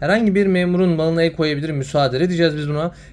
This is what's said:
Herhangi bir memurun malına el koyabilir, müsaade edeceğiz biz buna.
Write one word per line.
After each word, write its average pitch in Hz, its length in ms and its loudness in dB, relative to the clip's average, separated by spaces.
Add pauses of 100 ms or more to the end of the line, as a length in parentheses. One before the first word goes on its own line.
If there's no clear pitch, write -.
Herhangi 202 340 0
bir 196 120 2
memurun 180 440 2
malına 165 320 0
el 165 100 2
koyabilir, 156 380 -2
müsaade 135 460 0
edeceğiz 165 400 0
biz 147 120 -6
buna. 156 240 -4 (200)